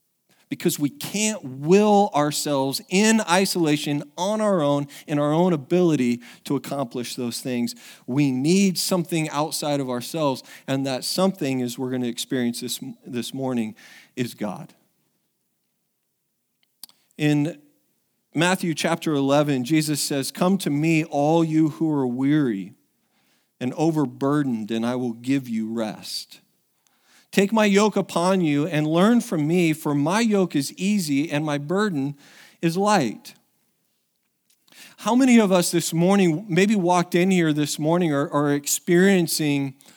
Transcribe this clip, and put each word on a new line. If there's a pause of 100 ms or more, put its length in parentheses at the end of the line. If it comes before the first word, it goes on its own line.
(480)
Because
we
can't
will
ourselves
in
isolation (120)
on
our
own, (220)
in
our
own
ability (220)
to
accomplish
those
things. (320)
We
need
something
outside
of
ourselves, (240)
and
that
something,
as
we're
gonna
experience
this, (260)
this
morning, (400)
is
God. (2500)
In (720)
Matthew
chapter
eleven,
Jesus
says,
"Come
to
me,
all
you
who
are
weary (840)
and
overburdened,
and
I
will
give
you
rest. (920)
Take
my
yoke
upon
you
and
learn
from
me,
for
my
yoke
is
easy
and
my
burden (440)
is
light." (1600)
How
many
of
us
this
morning,
maybe
walked
in
here
this
morning,
are,
are
experiencing (220)